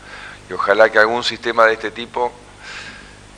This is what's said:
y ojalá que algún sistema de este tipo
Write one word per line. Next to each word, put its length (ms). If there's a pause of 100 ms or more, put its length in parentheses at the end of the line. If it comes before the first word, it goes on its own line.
(460)
y 60
ojalá 380
que 80
algún 240
sistema 420
de 80
este 180
tipo 400 (1080)